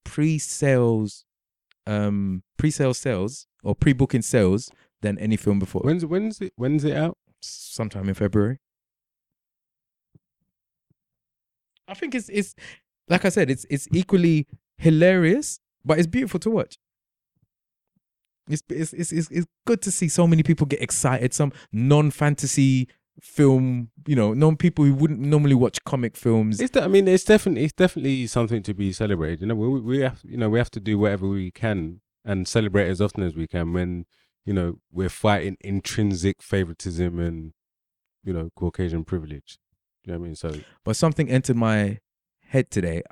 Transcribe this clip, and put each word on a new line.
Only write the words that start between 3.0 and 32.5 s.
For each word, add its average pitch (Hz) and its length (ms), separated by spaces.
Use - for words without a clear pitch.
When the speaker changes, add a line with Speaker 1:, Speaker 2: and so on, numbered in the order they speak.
Speaker 1:
or 101 100
pre-booking 131 480
sales 101 480
than 101 160
any 110 180
film 101 220
before. - 240
Speaker 2:
When's, 165 240
when's 208 340
it, 190 140
when's 139 300
it 139 120
out? 160 200
Speaker 1:
Sometime - 680
in 98 60
February. 104 440
I 196 60
think 269 200
it's, 240 140
it's, 202 260
like 180 160
I 190 60
said, 156 200
it's, - 180
it's 143 240
equally 170 540
hilarious, 175 800
but 151 140
it's 170 80
beautiful 202 340
to 220 100
watch. 208 260
It's, 151 200
it's, 156 240
it's, - 180
it's, 160 200
it's 175 160
good 233 160
to 190 80
see 175 180
so 175 200
many 160 160
people 156 220
get 139 160
excited. 123 520
Some 143 180
non-fantasy 139 1160
film, 131 680
you 147 100
know, 110 180
non-, 156 220
people 160 280
who 139 100
wouldn't 143 260
normally 143 340
watch 120 300
comic 120 320
films. 110 440
Speaker 2:
It's 254 100
de-, 254 120
I 170 60
mean, 196 180
it's 185 180
definitely, 185 400
it's 151 100
definitely 135 520
something 113 360
to 101 120
be 98 180
celebrated. 85 500
You 104 60
know, 117 60
we, 123 260
we 127 200
have, 127 240
you - 120
know, 113 120
we 110 100
have 120 140
to 110 80
do 101 180
whatever 101 300
we 95 220
can 95 500
and 98 240
celebrate 101 400